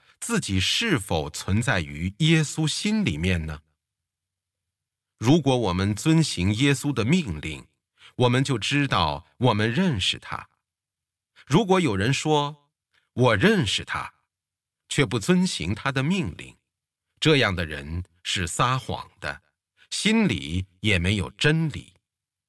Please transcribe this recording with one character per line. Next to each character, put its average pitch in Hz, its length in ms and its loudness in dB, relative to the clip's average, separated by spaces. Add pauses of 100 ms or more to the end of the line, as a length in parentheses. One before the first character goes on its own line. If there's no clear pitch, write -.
(200)
自 226 180 -2
己 95 220 -2
是 160 380 0
否 78 320 -4
存 - 320 -2
在 107 180 0
于 80 380 -6
耶 160 240 4
稣 156 260 -4
心 214 360 -2
里 90 120 -2
面 82 300 -2
呢？ 76 160 -10 (1600)
如 143 220 4
果 135 160 2
我 104 160 0
们 95 220 0
遵 160 280 2
行 95 340 0
耶 139 180 4
稣 143 180 -4
的 117 100 -2
命 113 380 0
令， 76 260 -12 (500)
我 123 120 4
们 127 160 2
就 135 140 -2
知 139 280 -2
道 80 400 -2 (120)
我 117 160 4
们 110 180 0
认 160 260 0
识 58 200 -4
他。 - 320 -12 (960)
如 185 180 4
果 185 160 2
有 120 160 0
人 107 160 2
说 147 580 0 (440)
，“我 120 220 4
认 165 300 4
识 - 180 -4
他”， - 280 -8 (800)
却 139 160 2
不 117 120 -2
遵 180 280 2
行 92 280 -4
他 139 160 -4
的 131 120 -2
命 147 340 -2
令， - 220 -18 (600)
这 151 200 4
样 104 180 2
的 87 80 -2
人 76 400 -8 (180)
是 90 240 -4
撒 127 300 0
谎 - 420 -8
的， 73 220 -10 (480)
心 220 400 2
里 82 380 -4 (140)
也 104 180 2
没 95 180 2
有 73 140 -4
真 156 400 0
理。 - 240 -14 (540)